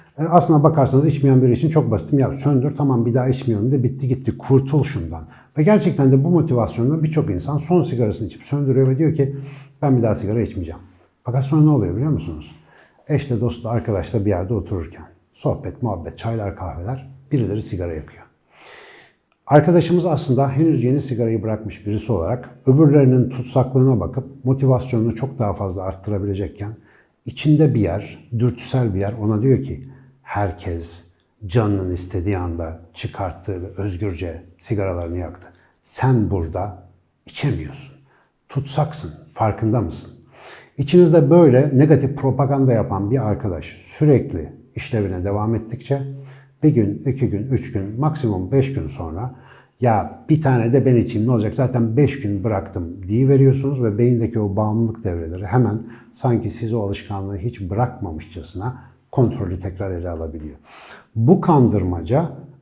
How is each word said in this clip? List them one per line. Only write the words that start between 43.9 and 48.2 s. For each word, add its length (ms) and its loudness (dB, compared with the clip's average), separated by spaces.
işlevine 500 -4
devam 300 0
ettikçe 440 -4
bir 120 4
gün, 320 0
iki 240 -2
gün, 160 -4
üç 260 -4
gün, 280 -6
maksimum 520 -2